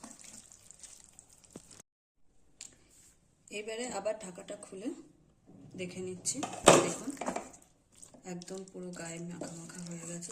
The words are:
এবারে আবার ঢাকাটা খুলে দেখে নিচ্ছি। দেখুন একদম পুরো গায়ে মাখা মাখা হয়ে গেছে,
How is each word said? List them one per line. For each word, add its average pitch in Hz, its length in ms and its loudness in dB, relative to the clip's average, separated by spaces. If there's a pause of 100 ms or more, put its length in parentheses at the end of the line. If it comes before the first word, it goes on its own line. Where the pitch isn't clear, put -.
(3500)
এবারে 220 260 -2 (140)
আবার 208 160 2 (100)
ঢাকাটা 190 400 -8
খুলে 196 240 -6 (920)
দেখে 180 260 -6
নিচ্ছি। 185 300 -2 (480)
দেখুন - 260 -2 (1200)
একদম 180 280 -6 (100)
পুরো 180 180 -8 (100)
গায়ে 170 200 -6 (120)
মাখা 175 300 -6
মাখা 170 280 -10
হয়ে 170 220 -8
গেছে, 175 220 -6